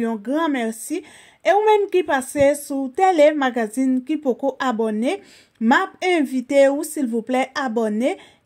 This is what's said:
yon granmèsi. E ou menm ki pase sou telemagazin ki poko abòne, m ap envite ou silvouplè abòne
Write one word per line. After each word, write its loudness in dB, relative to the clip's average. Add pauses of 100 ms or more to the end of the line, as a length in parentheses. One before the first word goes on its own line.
yon -4
granmèsi. -4 (400)
E 2
ou 2
menm 2
ki 0
pase 0 (100)
sou -6
telemagazin 2
ki -4
poko -2
abòne, -2 (400)
m 2
ap -4
envite 2
ou -2
silvouplè -4 (180)
abòne -2 (340)